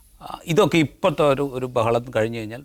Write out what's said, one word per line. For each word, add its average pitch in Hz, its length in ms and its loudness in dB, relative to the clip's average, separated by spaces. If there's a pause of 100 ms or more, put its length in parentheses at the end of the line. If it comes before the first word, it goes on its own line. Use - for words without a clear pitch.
(220)
ആ, - 240 -14
ഇതൊക്കെ 170 320 4
ഇപ്പോഴത്തെ 160 460 0
ഒരു, 139 300 2
ഒരു 127 120 -6
ബഹളം 120 400 0 (100)
കഴിഞ്ഞു 113 240 -2
കഴിഞ്ഞാൽ 110 260 -12